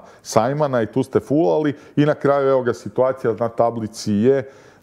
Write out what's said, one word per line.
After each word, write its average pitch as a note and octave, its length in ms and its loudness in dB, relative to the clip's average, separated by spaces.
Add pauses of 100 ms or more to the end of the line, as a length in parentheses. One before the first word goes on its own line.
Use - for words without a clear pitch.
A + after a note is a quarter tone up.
(240)
Simona C3 580 0
i A2 100 -4
tu A#2+ 120 -2
ste A2+ 160 0
fulali. D#3 560 0 (200)
I D3 100 2
na D3 100 0
kraju, C#3 340 0
evo C3+ 140 2
ga, A#2 100 0
situacija B2+ 640 -2
na A#2 100 -2
tablici A2+ 640 -2
je B2+ 360 2 (340)